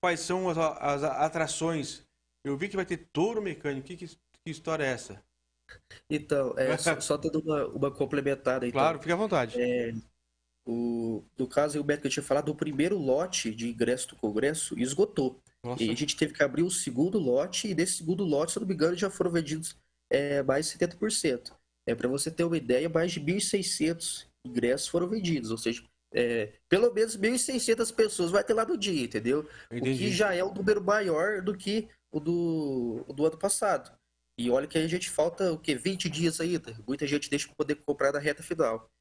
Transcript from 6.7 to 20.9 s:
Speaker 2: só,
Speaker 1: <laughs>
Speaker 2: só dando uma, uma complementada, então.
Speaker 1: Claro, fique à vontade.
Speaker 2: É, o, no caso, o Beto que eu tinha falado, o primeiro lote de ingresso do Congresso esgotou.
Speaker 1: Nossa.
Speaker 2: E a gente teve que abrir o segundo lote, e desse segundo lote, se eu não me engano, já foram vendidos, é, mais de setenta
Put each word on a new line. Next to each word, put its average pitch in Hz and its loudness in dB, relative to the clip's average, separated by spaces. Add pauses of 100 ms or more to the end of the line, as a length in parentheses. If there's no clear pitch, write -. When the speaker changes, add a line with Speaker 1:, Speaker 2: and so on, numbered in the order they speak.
Speaker 2:
só, 160 0
Speaker 1:
<laughs> - -
Speaker 2:
só - 0
dando 156 -2
uma, 151 0
uma 135 -2
complementada, 135 0
então. 127 2
Speaker 1:
Claro, 156 2
fique 160 -4
à 170 4
vontade. 143 0
Speaker 2:
É, 123 0 (760)
o, 117 -2 (140)
no 127 0
caso, 147 2
o 147 -2
Beto 147 0
que 143 -2
eu 127 0
tinha 143 -4
falado, 143 2
o 151 -2
primeiro 156 0
lote 139 0
de 117 -4
ingresso 117 0
do - -20
Congresso 117 0
esgotou. 139 0 (240)
Speaker 1:
Nossa. 120 -2
Speaker 2:
E 113 2
a 117 0
gente 147 -2
teve 151 0
que - 2
abrir 139 2
o 185 2
segundo 170 0
lote, 156 0
e 190 -2
desse 170 0
segundo 175 0
lote, 151 2
se - -4
eu - -4
não 190 -4
me 190 0
engano, 165 2
já 190 0
foram 180 0
vendidos, 160 -2 (340)
é, 143 2
mais 135 2
de - -4
setenta - -2